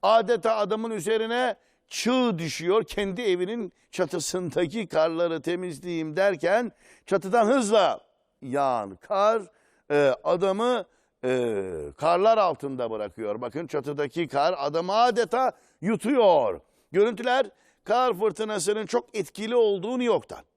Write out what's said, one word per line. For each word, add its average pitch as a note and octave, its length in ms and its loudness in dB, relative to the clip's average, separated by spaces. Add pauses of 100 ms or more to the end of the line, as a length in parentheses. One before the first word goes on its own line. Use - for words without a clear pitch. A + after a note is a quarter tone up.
adeta A3 540 4
adamın G#3+ 340 -2
üzerine A3+ 640 -2 (320)
çığ A#3+ 500 0
düşüyor. E3+ 460 0
Kendi G3+ 380 -6
evinin F#3+ 500 -2 (180)
çatısındaki F3 960 -4
karları E3 560 0
temizleyeyim E3+ 760 -6
derken G3 560 0 (340)
çatıdan G3 400 2
hızla G#3 540 2 (420)
yağan B2 540 -2
kar, G#3+ 460 0 (480)
e, C#3+ 240 4 (100)
adamı, G3 600 0 (400)
e, A#2+ 400 0 (320)
karlar F#3 420 4
altında C3+ 520 -2
bırakıyor. G#2+ 500 -6
Bakın, B2 260 -8
çatıdaki D3 640 -4
kar D3+ 300 0
adamı D#3+ 340 -2
adeta A#3+ 600 2 (280)
yutuyor. F#3 800 2 (320)
Görüntüler A#3 540 2 (380)
kar A#3+ 340 2
fırtınasının G#3+ 680 -2
çok A#3 300 -4
etkili G#3+ 400 -4
olduğu G#3 340 2
New B3 140 -2
York'tan. F3+ 400 -2 (120)